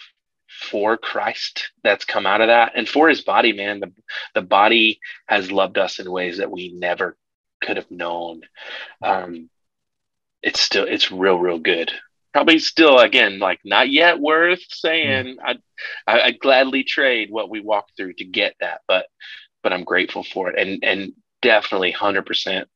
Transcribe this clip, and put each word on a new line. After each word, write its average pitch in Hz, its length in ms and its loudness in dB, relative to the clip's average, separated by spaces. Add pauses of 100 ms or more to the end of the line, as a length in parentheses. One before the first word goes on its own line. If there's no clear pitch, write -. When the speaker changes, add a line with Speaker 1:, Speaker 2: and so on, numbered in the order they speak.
(480)
Speaker 1:
for 107 480 -2
Christ - 760 -6 (120)
that's 101 220 0
come 101 220 -2
out 104 140 2
of 113 80 4
that, 117 260 4
and 117 120 -4
for 156 220 4
his 135 120 2
body, 110 300 2
man, 101 280 -6
the, 95 120 -10 (440)
the 101 80 -2
body 107 560 4 (260)
has 98 260 -2
loved 95 280 0
us 92 180 -2
in 92 140 -10
ways 90 260 -6
that 95 140 -4
we 90 200 -12
never 87 460 -4 (460)
could 95 140 -6
have - 120 -10
known. 85 520 -8 (600)
Um, 90 480 -6 (920)
it's - 160 -2
still, - 260 0
it's - 260 -2
real, 92 280 2
real 87 180 0
good. 82 340 -2 (400)
Probably 151 280 4
still, 147 400 6
again, 107 400 4
like, 92 260 0
not 110 240 2
yet 156 300 4
worth 165 500 2
saying. 135 680 -2
Speaker 2:
Yeah. 123 140 -4 (540)
Speaker 1:
I, 104 80 2
I, 117 60 6
I'd 117 180 0
gladly 135 440 4
trade 120 480 0
what 104 180 -6
we 107 100 -10
walked 101 380 -4
through 95 160 -8
to - 120 -12
get 98 340 -2
that, 87 280 -6
but, 92 200 0 (560)
but 92 100 -2
I'm 90 100 -4
grateful 90 400 -2
for 92 280 -8
it, - 80 -4
and, 95 240 -4
and 95 300 -4 (280)
definitely 101 500 2
hundred 98 360 -2
percent, - 480 -6